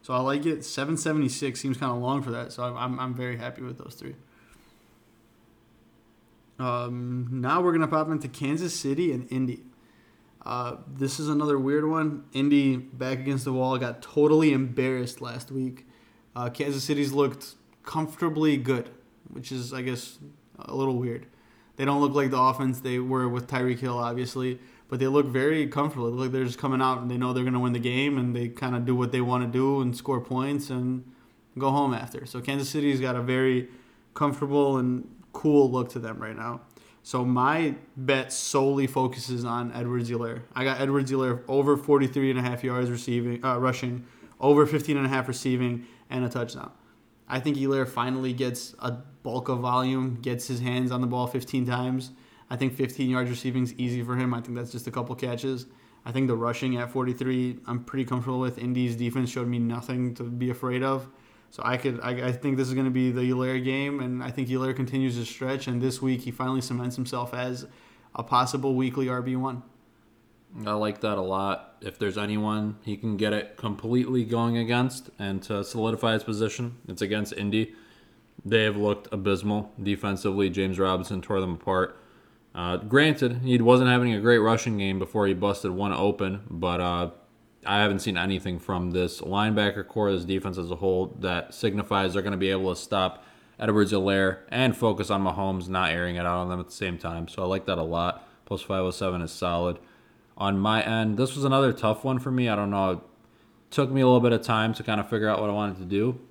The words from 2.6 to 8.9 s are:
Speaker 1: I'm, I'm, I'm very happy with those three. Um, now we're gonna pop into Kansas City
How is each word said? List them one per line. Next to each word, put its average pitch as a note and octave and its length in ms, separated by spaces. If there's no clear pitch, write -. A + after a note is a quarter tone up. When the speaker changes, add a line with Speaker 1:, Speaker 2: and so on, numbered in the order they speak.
Speaker 1:
I'm, B2 140
I'm, B2+ 220
I'm B2+ 160
very B2 220
happy B2 260
with B2 160
those - 180
three. C3+ 160
Um, B2 720
now C3 300
we're F3+ 100
gonna D#3+ 160
pop D#3 220
into D3 180
Kansas D3+ 500
City D3 340